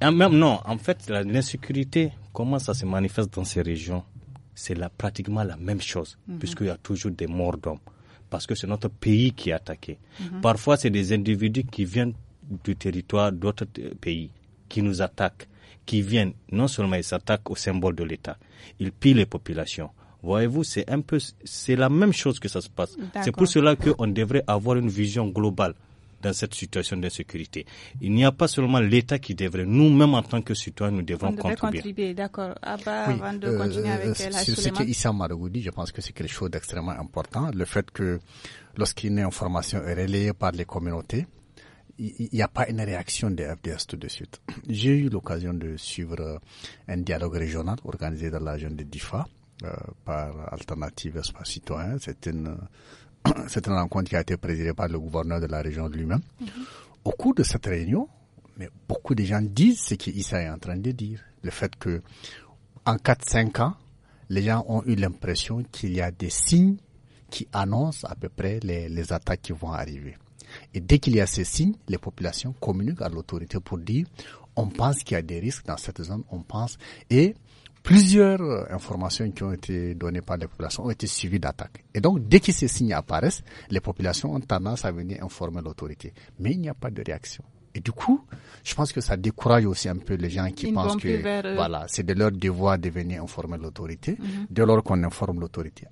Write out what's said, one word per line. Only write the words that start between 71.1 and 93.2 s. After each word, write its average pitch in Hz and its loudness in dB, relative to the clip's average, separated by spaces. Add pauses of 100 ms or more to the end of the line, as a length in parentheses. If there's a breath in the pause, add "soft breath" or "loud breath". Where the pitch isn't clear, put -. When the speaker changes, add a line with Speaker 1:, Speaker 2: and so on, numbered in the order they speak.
Speaker 3:
y 104 8
a 98 4
ces 92 -2
signes, 185 2 (140)
les 98 -2
populations - -6
communiquent 110 -2
à - -2
l'autorité 85 -6
pour 90 -6
dire, 113 0 (500 loud breath)
on 107 0
pense 127 0
qu'il - -2
y - 2
a 80 -2
des 85 -6
risques 113 -6
dans 78 -6
cette 90 -10
zone, 101 -6
on 87 -8
pense. 117 -6 (320 loud breath)
Et 156 8 (480 loud breath)
plusieurs, 196 10
euh, 139 0
informations 92 -4
qui - -12
ont 98 -2
été 87 -4
données 85 -4
par 90 -4
les 82 -6
populations - -8
ont 120 0
été 104 -4
suivies 92 -2
d'attaques. - -6 (120)
Et 208 2
donc, 160 4
dès 180 12
que 190 6
ces 147 2
signes 113 2
apparaissent, 78 0 (300 loud breath)
les 95 2
populations 92 -2
ont 69 -2
tendance 104 -2
à 95 0
venir 90 -6
informer 87 -6
l'autorité. 76 -12 (260 loud breath)
Mais 101 0
il 180 -2
n'y 156 -4
a 139 -8
pas 123 -8
de - -8
réaction. - -8 (300)
Et - -6
du 113 -4
coup, - 2 (400 loud breath)
je - -6
pense 147 0
que 131 -2
ça 101 0
décourage 110 4
aussi 92 0
un 90 -2
peu 98 -4
les 87 -2
gens 92 -2
qui - -6
Speaker 2:
Ils - 0
ne 220 0
Speaker 3:
pensent 202 2
Speaker 2:
vont - 0
Speaker 3:
que, 208 -4
Speaker 2:
plus 214 2
vers, 202 -2
euh, 190 -2
Speaker 3:
voilà, 82 -2
c'est - -4
de 92 0
leur 104 4
devoir 95 2
de 87 -2
venir 87 -4